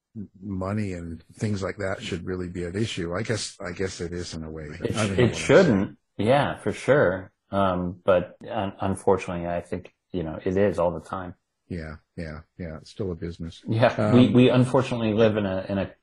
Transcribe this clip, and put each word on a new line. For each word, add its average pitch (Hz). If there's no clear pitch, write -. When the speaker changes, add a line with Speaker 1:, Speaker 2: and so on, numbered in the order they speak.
Speaker 1:
money 98
and 85
things 104
like 92
that 98
should 92
really 90
be 87
an 87
issue. 92
I 104
guess, -
I 90
guess 92
it 85
is 87
in 80
a 78
way. 78
Speaker 2:
It, 110
Speaker 1:
I 107
don't 98
Speaker 2:
it -
Speaker 1:
know 127
what 113
I'm -
Speaker 2:
shouldn't. 135
Speaker 1:
saying. 101
Speaker 2:
Yeah, 131
for 101
sure. 95
Um, 90
but 90
un-, 101
unfortunately, 92
I 87
think, -
you 87
know, 78
it 92
is 98
all 87
the 80
time. 92
Speaker 1:
Yeah, 80
yeah, 76
yeah. 80
It's -
still 98
a 87
business. 85
Speaker 2:
Yeah, 117
Speaker 1:
Um, 107
Speaker 2:
we, 123
we 123
unfortunately 123
live 107
in 104
a, 95
in 101
a, 90